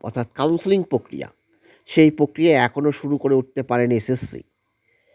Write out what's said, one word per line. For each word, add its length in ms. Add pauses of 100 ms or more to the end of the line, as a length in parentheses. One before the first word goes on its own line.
অর্থাৎ 280
কাউন্সেলিং 500
প্রক্রিয়া, 480 (540)
সেই 260
প্রক্রিয়া 520
এখনও 280
শুরু 260
করে 180
উঠতে 280
পারেনি 320
এসএসসি। 460 (720)